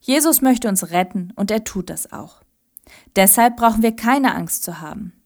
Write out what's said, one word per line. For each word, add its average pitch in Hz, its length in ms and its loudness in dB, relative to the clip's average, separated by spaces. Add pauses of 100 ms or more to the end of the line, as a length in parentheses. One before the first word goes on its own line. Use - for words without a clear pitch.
Jesus 294 420 2
möchte 254 260 2
uns 190 220 -4
retten 180 440 -4
und 196 160 -4
er 220 140 -2
tut 180 240 -8
das - 240 -12
auch. - 300 -16 (760)
Deshalb 233 400 4
brauchen 226 260 2
wir 226 140 2
keine 262 380 0
Angst - 300 -6
zu 170 180 -12
haben. 165 320 -14 (120)